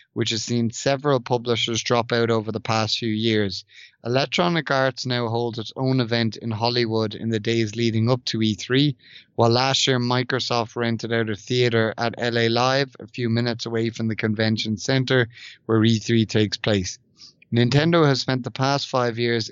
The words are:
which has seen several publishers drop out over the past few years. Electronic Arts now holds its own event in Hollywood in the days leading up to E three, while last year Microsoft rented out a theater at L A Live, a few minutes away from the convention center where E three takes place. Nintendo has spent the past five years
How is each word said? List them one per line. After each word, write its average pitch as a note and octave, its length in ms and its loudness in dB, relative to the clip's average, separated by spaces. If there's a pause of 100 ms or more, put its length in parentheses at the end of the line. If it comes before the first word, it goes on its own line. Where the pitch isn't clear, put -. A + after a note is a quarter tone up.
(140)
which A#2 180 -2
has A2 100 -4
seen A#2 300 -2
several C#3 480 0
publishers A#2+ 640 -2
drop A#2+ 280 0
out A#2 200 2
over A2 200 -2
the G#2+ 80 -4
past A2 380 0
few A2+ 160 -2
years. G#2+ 520 -2 (380)
Electronic C#3+ 680 0
Arts C3+ 340 0
now B2 220 -2
holds A#2 320 -4
its A2 160 -10
own C3 240 0
event A#2 380 0
in A#2 120 -8
Hollywood A2 640 -2
in A2+ 160 -6
the A2+ 100 -2
days A2 360 -2
leading A2+ 340 0
up B2+ 160 0
to A2 160 -2
E G#2+ 140 2
three, C#3 400 0 (400)
while A#2 160 4
last B2+ 340 2
year C3 140 2
Microsoft B2 760 -2
rented A#2 380 -2
out A2+ 160 0
a G#2+ 60 -4
theater A2+ 640 2
at A#2 180 -2
L A#2 220 -2
A A2+ 100 4
Live, B2+ 500 2
a - 60 -16
few A#2+ 240 -4
minutes A#2+ 380 -2
away A#2 240 -2
from A2+ 160 -6
the A2 80 -4
convention A2 600 0
center B2+ 540 2 (380)
where A2 160 4
E A2+ 160 4
three A2+ 260 2
takes G#2+ 320 0
place. G2+ 400 -2 (560)
Nintendo D3 520 4
has C3+ 140 4
spent C3 240 -2
the A#2+ 80 -10
past C3+ 380 -2
five A#2+ 280 0
years A#2 340 0